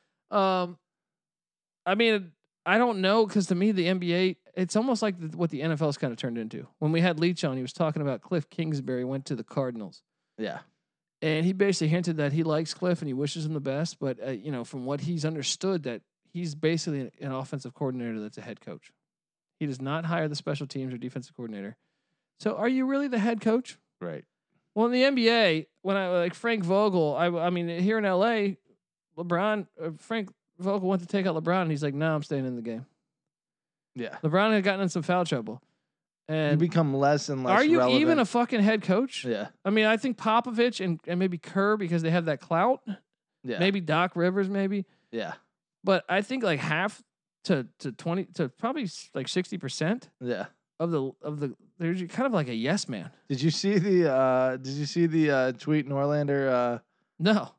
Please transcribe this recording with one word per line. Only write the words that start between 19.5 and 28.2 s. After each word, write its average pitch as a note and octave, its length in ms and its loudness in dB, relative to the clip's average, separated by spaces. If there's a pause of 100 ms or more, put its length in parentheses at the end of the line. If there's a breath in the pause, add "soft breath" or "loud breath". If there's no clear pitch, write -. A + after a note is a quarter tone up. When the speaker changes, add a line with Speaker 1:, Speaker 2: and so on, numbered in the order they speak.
Speaker 1:
He D3+ 80 -4
does C3 140 -6
not D3 240 -4
hire E3 240 0
the D3 80 -6
special C#3+ 320 -6
teams C3 260 -6
or A#2+ 40 -8
defensive B2 360 -10
coordinator. A2 420 -10 (600)
So A3 160 -2
are A#3 140 -2
you C4 180 0
really C#4 220 -2
the B3 100 -2
head A3 220 0
coach? A3+ 380 0 (220)
Speaker 2:
Right. E2 240 -8 (540)
Speaker 1:
Well, A3+ 80 4
in A#3+ 60 0
the B3+ 100 4
N C#4 140 4
B A3+ 120 4
A, G#3+ 380 4 (160)
when G3 140 0
I, G3 120 0
like, F3+ 260 0
Frank A#3 280 -2
Vogel, F3+ 540 2
I, E3 100 2
I E3+ 240 0
mean, F3 180 -2 (120)
here G#3+ 180 2
in G#3+ 60 0
L F#3+ 200 2